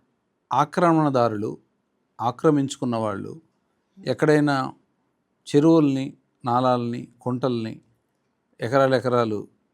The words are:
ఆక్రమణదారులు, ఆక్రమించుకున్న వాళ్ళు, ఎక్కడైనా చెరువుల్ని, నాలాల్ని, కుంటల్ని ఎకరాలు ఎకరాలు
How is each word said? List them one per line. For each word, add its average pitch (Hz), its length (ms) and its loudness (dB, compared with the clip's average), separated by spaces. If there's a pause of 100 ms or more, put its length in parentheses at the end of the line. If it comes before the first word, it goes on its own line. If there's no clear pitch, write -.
(540)
ఆక్రమణదారులు, 135 1040 0 (640)
ఆక్రమించుకున్న 131 760 -2
వాళ్ళు, 104 460 -8 (640)
ఎక్కడైనా 147 680 0 (800)
చెరువుల్ని, 143 580 4 (320)
నాలాల్ని, 123 600 -2 (140)
కుంటల్ని 120 600 -6 (800)
ఎకరాలు 131 340 2
ఎకరాలు 113 520 -2 (260)